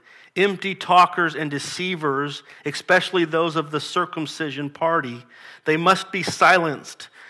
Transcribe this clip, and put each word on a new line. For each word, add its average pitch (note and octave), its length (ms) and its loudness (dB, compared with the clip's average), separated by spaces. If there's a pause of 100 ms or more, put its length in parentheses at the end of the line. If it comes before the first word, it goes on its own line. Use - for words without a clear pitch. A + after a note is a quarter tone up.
(380)
empty F#3+ 400 0
talkers F3 580 4
and D#3 160 -4
deceivers, D3 920 -4 (200)
especially F3+ 600 2
those E3 320 0
of D3+ 160 -4
the D3+ 80 -2
circumcision D3 920 -6
party. C#3+ 540 -2 (400)
They D#3 120 2
must F3+ 360 2
be F#3 100 -4
silenced, E3 840 2 (220)